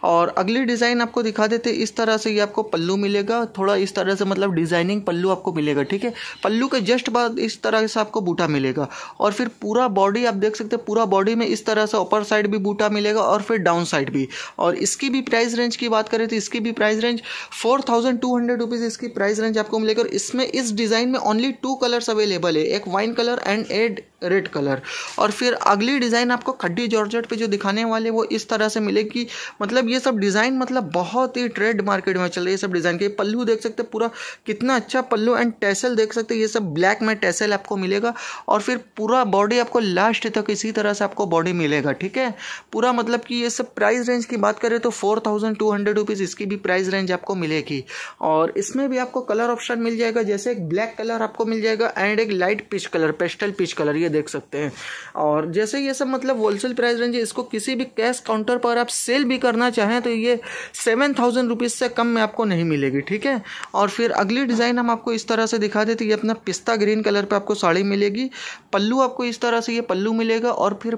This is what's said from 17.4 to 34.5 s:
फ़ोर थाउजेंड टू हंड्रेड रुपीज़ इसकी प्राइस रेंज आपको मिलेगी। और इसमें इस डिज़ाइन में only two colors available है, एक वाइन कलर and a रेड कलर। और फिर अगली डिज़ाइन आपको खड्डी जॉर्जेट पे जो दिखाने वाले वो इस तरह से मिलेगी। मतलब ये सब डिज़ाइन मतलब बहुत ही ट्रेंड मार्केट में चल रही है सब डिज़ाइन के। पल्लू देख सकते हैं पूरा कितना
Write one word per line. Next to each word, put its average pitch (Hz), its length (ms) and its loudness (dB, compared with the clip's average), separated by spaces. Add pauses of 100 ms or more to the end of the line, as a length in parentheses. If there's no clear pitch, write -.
फ़ोर 262 360 2
थाउजेंड 233 300 2
टू 247 180 0
हंड्रेड 240 240 0
रुपीज़ 233 220 -2
इसकी 233 260 -4
प्राइस 208 300 0
रेंज 220 180 0
आपको 214 220 0
मिलेगी। 220 220 2
और 220 80 2
इसमें 247 380 -2
इस 247 260 -2
डिज़ाइन 226 360 2
में 262 120 0
only 240 360 2
two 262 260 -2
colors 240 260 0
available 185 460 2
है, 156 100 2
एक 202 220 0
वाइन 202 260 0
कलर 233 340 0
and 220 240 0
a 208 360 -2 (160)
रेड 185 240 2
कलर। 139 340 0 (380)
और 208 120 4
फिर 247 220 0
अगली 233 460 2
डिज़ाइन 240 320 2
आपको 240 200 -2
खड्डी 226 360 -2
जॉर्जेट 220 380 0
पे 233 100 -6
जो 226 120 -2
दिखाने 202 380 0
वाले 226 240 0
वो 220 160 0
इस - 240 -4
तरह 214 200 2
से 220 100 -2
मिलेगी। 214 460 0 (360)
मतलब 226 280 0
ये 254 100 2
सब 247 200 0
डिज़ाइन 214 380 2
मतलब 254 360 -2
बहुत 226 440 0
ही 247 120 0
ट्रेंड 214 320 0
मार्केट 190 360 0
में 180 100 2
चल 175 160 -4
रही 185 100 0
है 196 40 0
सब 190 160 -4
डिज़ाइन 175 240 2
के। 196 100 0 (100)
पल्लू 220 280 0
देख 220 160 2
सकते 226 220 -4
हैं 220 80 -8
पूरा 226 180 -2 (360)
कितना 240 300 0